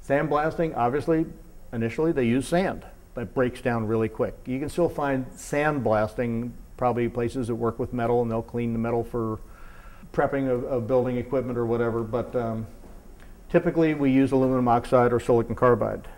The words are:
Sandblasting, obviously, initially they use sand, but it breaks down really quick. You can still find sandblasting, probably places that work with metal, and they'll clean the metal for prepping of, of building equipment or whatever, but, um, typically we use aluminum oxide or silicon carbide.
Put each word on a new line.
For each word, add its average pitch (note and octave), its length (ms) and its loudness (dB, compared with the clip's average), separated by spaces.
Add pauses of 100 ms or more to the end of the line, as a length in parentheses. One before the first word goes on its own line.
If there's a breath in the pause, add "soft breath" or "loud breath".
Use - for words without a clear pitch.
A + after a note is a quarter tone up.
Sandblasting, D3+ 680 0
obviously, D3 500 0 (460)
initially A#2+ 400 -2
they C#3 140 2
use B2+ 220 2
sand, E3+ 380 0 (280)
but A#2+ 80 -8
it G#2 120 -10
breaks B2 280 0
down A#2 260 0
really A2 220 2
quick. G#2+ 260 -4 (100)
You B2+ 140 -4
can D3+ 100 -6
still E3+ 200 2
find C3+ 420 -2
sandblasting, A#2+ 1200 0 (260)
probably A#2+ 320 0
places A#2+ 380 -2
that A#2+ 80 -2
work A#2 240 -2
with B2 140 -4
metal, A#2+ 280 2
and A#2 80 0
they'll A#2 120 -2
clean A#2+ 320 -4
the A2+ 60 -2
metal A#2 240 0
for A2 360 -4 (720 loud breath)
prepping C#3 380 0
of, B2 160 0
of B2+ 220 -2
building B2 300 2
equipment B2 400 -2
or A#2+ 80 0
whatever, A#2 380 0
but, A2+ 320 -4
um, A2+ 320 -2 (840 loud breath)
typically E3 460 4
we C#3+ 160 4
use C3+ 200 6
aluminum C3 360 4
oxide A#2+ 460 4
or A#2+ 60 4
silicon A#2 360 2
carbide. A2 520 2 (100)